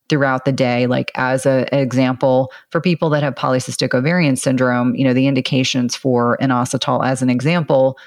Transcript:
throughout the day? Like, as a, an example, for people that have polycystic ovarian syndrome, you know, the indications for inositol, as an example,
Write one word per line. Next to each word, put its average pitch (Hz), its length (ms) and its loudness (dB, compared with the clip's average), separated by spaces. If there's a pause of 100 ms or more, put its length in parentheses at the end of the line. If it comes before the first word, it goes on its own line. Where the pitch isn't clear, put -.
throughout 135 380 0
the 139 60 2
day? 123 340 0
Like, 131 300 -2
as 127 280 -2
a, 131 260 2
an 139 100 0
example, 127 720 0 (200)
for 165 100 -2
people 170 300 0
that 147 120 2
have 143 120 -2
polycystic 131 580 -2
ovarian 143 440 2
syndrome, 123 580 0
you 135 100 0
know, 131 80 4
the 131 140 2
indications 131 680 -2
for 120 460 0
inositol, 127 640 0
as 131 140 -2
an 127 80 0
example, 135 800 0